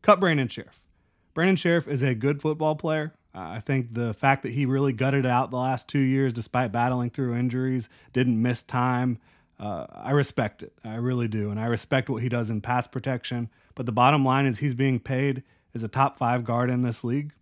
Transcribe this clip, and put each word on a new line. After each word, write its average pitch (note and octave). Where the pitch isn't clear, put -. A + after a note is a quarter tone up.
Cut G3
Brandon D#3
Sheriff. -
Brandon F3+
Sheriff E3+
is C3+
a C3
good C#3
football D#3
player. D#3
Uh, -
I F#2
think A#2+
the A#2
fact C3+
that A2+
he C#3
really C3+
gutted C3
it B2+
out B2
the B2+
last B2+
two D3
years, C3
despite A#2
battling A#2+
through B2
injuries, B2+
didn't B2
miss A#2+
time, B2+
uh, F#2+
I B2
respect C3+
it. -
I A2+
really B2
do. G#2+
And G#2
I A2+
respect A#2+
what A#2
he B2+
does A#2
in G#2+
pass B2
protection. A#2+
But B2
the A#2+
bottom C3+
line C3+
is A#2
he's C#3
being C3
paid C3+
as A2+
a A2+
top C#3
five A#2+
guard A#2+
in B2
this A#2+
league. C#3+